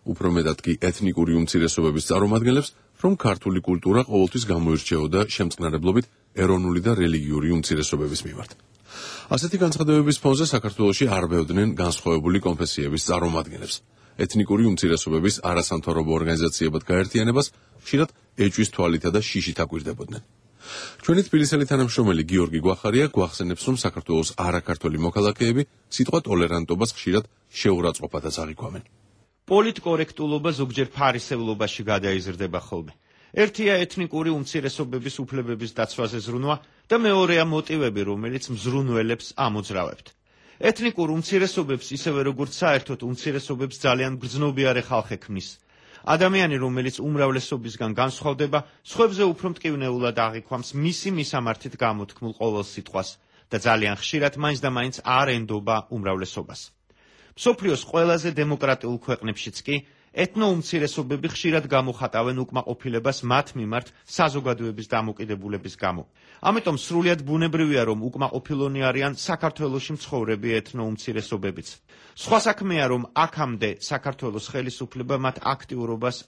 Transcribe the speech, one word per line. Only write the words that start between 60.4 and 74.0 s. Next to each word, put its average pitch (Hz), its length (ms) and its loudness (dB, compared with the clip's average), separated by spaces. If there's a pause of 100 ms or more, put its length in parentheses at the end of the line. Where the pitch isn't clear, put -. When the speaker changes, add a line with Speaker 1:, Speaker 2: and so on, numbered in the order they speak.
Speaker 2:
ხშირად 160 400 0
გამოხატავენ 127 720 0
უკმაყოფილებას 127 840 -4
მათ 127 280 2
მიმართ 117 360 -6 (180)
საზოგადოების 120 800 -2
დამოკიდებულების 104 880 -4
გამო. 90 280 -4 (400)
ამიტომ 196 360 0
სრულიად 170 420 0
ბუნებრივია, 156 640 2
რომ 110 160 0
უკმაყოფილონი 135 800 -4
არიან 135 340 0
საქართველოში 156 800 -4
მცხოვრები 113 580 -4
ეთნოუმცირესობებიც. 110 1160 -6 (500)
სხვა - 220 4
საქმეა, 190 480 0
რომ 123 240 0
აქამდე 131 640 -2
საქართველოს 131 720 -6